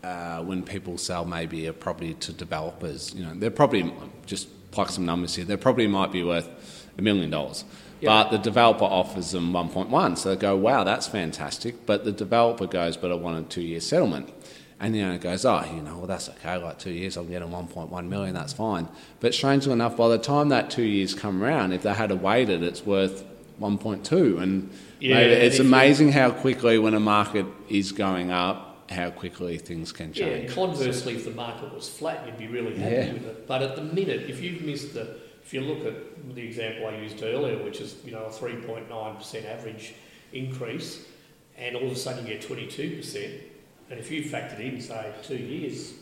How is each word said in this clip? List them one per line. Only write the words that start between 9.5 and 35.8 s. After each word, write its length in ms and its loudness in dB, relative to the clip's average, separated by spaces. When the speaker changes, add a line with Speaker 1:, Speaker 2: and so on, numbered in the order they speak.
Speaker 1:
one 160 0
point 220 -4
one, 260 4
so 140 -2
they 100 2
go, 160 4
"Wow, 260 4
that's 240 2
fantastic," 800 -6
but 180 2
the 80 0
developer 540 2
goes, 300 0
"But 160 -2
I 20 0
want 240 -4
a 100 -8
two-year 320 -6
settlement." 480 0
And 120 -2
the 100 0
owner 160 -2
goes, 260 -4
"Oh, 180 4
you 60 -8
know, 160 -10
well, 100 -10
that's 200 -6
okay, 280 -8
like, 240 -8
two 100 -8
years, 260 -6
I'll 60 -8
get 180 -8
a 60 -8
one 220 -8
point 220 -10
one 180 -8
million, 260 -4
that's 200 -6
fine." 340 -2
But 140 2
strangely 380 4
enough, 240 2
by 120 6
the 100 6
time 300 2
that 220 4
two 120 0
years 320 2
come 260 -2
around, 320 2
if 100 -2
they 120 2
had 160 0
waited, 440 4
it's 200 -4
worth 380 2
one 200 0
point 260 -4
two. 360 6
And 300 0
Speaker 2:
Yeah, 160 6
Speaker 1:
maybe 200 10
Speaker 2:
and 100 8
Speaker 1:
it's 120 8
Speaker 2:
if 60 6
you 60 8
Speaker 1:
amazing 440 10
how 180 8
quickly, 480 4
when 160 6
a 60 4
market 460 4
is 240 0
going 400 0
up, 380 0
how 200 -4
quickly 460 -8
things 360 -8
can 220 -12
Speaker 2:
Yeah, 120 -2
and 160 -4
Speaker 1:
change. 120 -8
Speaker 2:
conversely, 600 -2
if 120 -8
the 40 -8
market 420 -10
was 160 -14
flat, 380 -8
you'd 100 -14
be 120 -12
really 280 -6
happy 180 -2
Speaker 1:
Yeah. 60 -4
Speaker 2:
with 140 -8
it. 200 -14
But 160 -2
at 140 -4
the 60 -8
minute, 460 -2
if 140 -10
you've 200 -8
missed 320 -8
the, 120 -8
if 100 -16
you 60 -2
look 260 -4